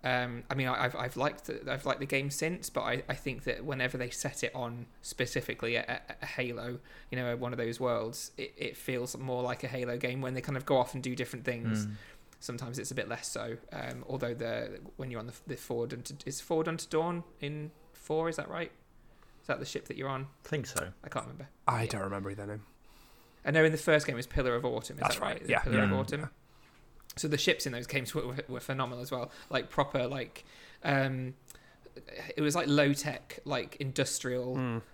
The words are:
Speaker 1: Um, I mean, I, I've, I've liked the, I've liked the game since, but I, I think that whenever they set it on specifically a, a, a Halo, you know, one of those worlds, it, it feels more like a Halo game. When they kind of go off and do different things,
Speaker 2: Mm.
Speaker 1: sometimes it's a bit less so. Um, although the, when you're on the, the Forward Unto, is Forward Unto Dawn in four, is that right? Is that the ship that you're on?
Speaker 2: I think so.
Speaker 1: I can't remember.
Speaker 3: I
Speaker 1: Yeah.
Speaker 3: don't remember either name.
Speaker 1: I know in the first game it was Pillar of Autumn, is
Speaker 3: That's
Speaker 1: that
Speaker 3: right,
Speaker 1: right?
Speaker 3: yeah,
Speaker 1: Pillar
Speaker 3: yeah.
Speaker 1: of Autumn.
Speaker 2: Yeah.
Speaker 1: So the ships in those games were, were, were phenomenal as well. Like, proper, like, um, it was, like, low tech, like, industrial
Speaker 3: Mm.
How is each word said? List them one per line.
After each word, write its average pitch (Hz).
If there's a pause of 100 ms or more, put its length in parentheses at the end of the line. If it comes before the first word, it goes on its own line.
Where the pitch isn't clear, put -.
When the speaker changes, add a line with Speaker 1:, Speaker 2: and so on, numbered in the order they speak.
Speaker 1:
Um, 123
I 135
mean, 135
I, 127
I've, 123
I've 123
liked 147
the, 113 (100)
I've 135
liked 131
the 139
game 143
since, 160
but 127
I, 123
I -
think -
that 123
whenever 131
they 120
set -
it -
on 120 (160)
specifically -
a, 110
a, -
a -
Halo, 123 (320)
you 123
know, 120
one 123
of 117
those 117
worlds, 120
it, -
it -
feels 127
more 127
like 123
a 127
Halo 123
game. 127
When 131
they 131
kind 135
of 131
go 139
off 123
and 131
do 127
different 123
things, 113
Speaker 2:
Mm. 104 (460)
Speaker 1:
sometimes 123
it's -
a 127
bit 107
less -
so. 117 (160)
Um, 123
although 127
the, 113 (180)
when 131
you're 117
on 110
the, 120 (140)
the 131
Forward 117
Unto, 120 (140)
is -
Forward 160
Unto 165
Dawn 170 (180)
in 151 (200)
four, 160
is 160
that -
right? 165 (680)
Is -
that 135
the 135
ship -
that -
you're 135
on? 135 (180)
Speaker 2:
I -
think 151
so. - (140)
Speaker 1:
I -
can't -
remember. 131 (200)
Speaker 3:
I 117
Speaker 1:
Yeah. 110
Speaker 3:
don't 101
remember 98
either 101
name. 107 (840)
Speaker 1:
I 143
know 156
in 160
the 156
first 151
game 139
it -
was 127
Pillar 127
of 120
Autumn, 123
is -
Speaker 3:
That's -
Speaker 1:
that -
Speaker 3:
right, 107
Speaker 1:
right? -
Speaker 3:
yeah, 117
Speaker 1:
Pillar 113
Speaker 3:
yeah. 104
Speaker 1:
of 98
Autumn. 139
Speaker 2:
Yeah. 135 (880)
Speaker 1:
So -
the 147
ships -
in 135
those 120
games 131
were, 117
were, 131 (100)
were 127
phenomenal 127
as 127
well. 123 (180)
Like, 131
proper, 139
like, 131 (400)
um, 131 (1040)
it 147
was, 147
like, 139
low 143
tech, -
like, 135
industrial 127
Speaker 3:
Mm. 123 (120)